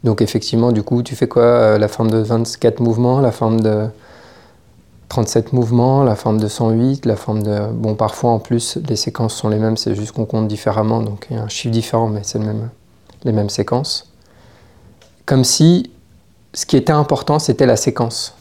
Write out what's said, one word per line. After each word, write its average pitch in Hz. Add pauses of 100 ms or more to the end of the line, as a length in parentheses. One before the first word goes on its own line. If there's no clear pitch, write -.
donc 113
effectivement, 117
du 107
coup, 120
tu 120
fais 135
quoi, 120
euh, 113
la 104
forme 113
de 110
vingt-quatre 113
mouvements, 120
la 127
forme 113
de 107 (1200)
trente-sept 113
mouvements, 123
la 113
forme 110
de 107
cent 113
huit, 131
la 110
forme 107
de... 104
Bon, 110
parfois 110
en 110
plus, - (100)
les 113
séquences -
sont -
les 107
mêmes, 110
c'est 107
juste 104
qu'on 110
compte 110
différemment, 107
donc 104
il 123
y -
a 110
un 110
chiffre -
différent, 113
mais 107
c'est -
le 107
même, 107 (560)
les 120
mêmes 104
séquences. - (1200)
Comme 131
si 165 (600)
ce -
qui -
était 127
important, 147
c'était 135
la 117
séquence. -